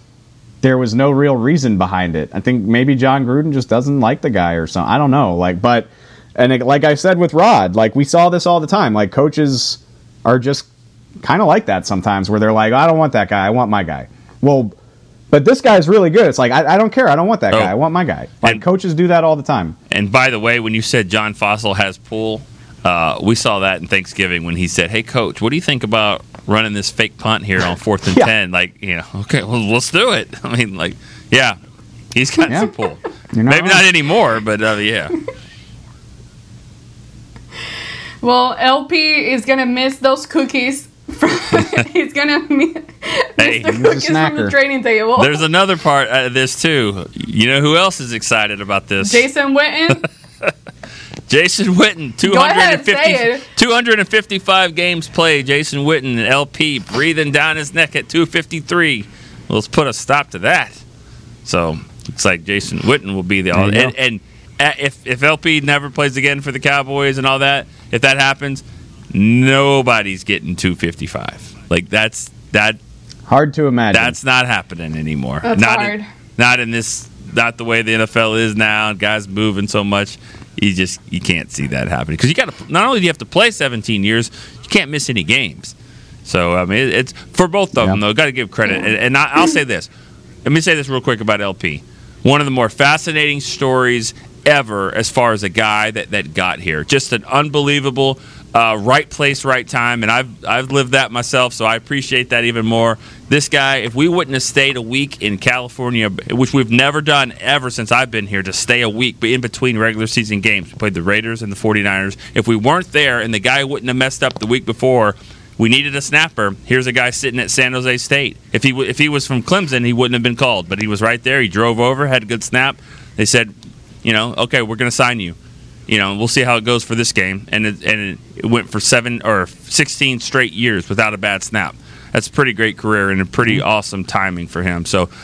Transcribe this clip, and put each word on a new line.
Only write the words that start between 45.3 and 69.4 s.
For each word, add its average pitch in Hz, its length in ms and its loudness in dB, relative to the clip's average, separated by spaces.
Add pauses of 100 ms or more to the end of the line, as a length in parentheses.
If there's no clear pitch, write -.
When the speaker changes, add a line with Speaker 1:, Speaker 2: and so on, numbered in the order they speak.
Speaker 2:
another 175 360 2
part 139 320 2
of 127 240 0
this, 131 280 -2
too. 110 520 0
You 110 340 0
know 139 140 2
who 147 140 4
else 185 240 2
is 120 140 -8
excited 107 480 -2
about 98 260 -2
this? 98 240 -2
Speaker 3:
Jason 269 440 2
Witten? 302 500 0 (360)
Speaker 2:
<laughs> - 840 -10
Jason 175 480 2
Witten, 170 360 2 (100)
Speaker 3:
Go 196 120 2
ahead, - 0 -
Speaker 2:
two - 20 4
hundred 339 480 4
fifty, 311 300 4
Speaker 3:
say 240 220 2
it. 277 200 -12
Speaker 2:
two 233 160 2
hundred 233 280 2
and 190 100 0
fifty-five 190 640 0
games 175 320 -2
played. 156 380 2
Jason 143 340 -2
Witten 139 380 0
and 113 100 0
L 139 180 2
P 143 340 -2
breathing 147 520 -2
down 156 240 0
his 147 180 -8
neck 165 220 -4
at 139 140 -6
two 165 160 2
fifty-three. 160 800 -2 (440)
Well, - 100 0
let's 107 120 -2
put 151 180 0
a 117 60 -2
stop - 380 -2
to 92 80 -10
that. 139 320 0 (760)
So, 82 320 -2 (300)
looks - 180 -6
like 87 180 0
Jason 101 360 -4
Witten 98 360 0
will 95 80 -4
be 95 180 -2
the 90 100 -2
Speaker 1:
There 87 100 2
you 101 100 0
Speaker 2:
and, 123 220 0
Speaker 1:
go. - 40 -12
Speaker 2:
and, 123 220 -2 (400)
uh, 147 180 2
if, 139 300 -6
if 123 160 -2
L 151 140 2
P 156 240 0
never 143 280 -2
plays 135 280 -2
again 139 240 0
for 139 100 -8
the 131 80 -8
Cowboys 139 580 0
and 131 80 -2
all 135 140 2
that, 139 260 0 (260)
if 117 100 -2
that 135 160 4
happens, 139 460 -2 (500)
nobody's 120 1120 2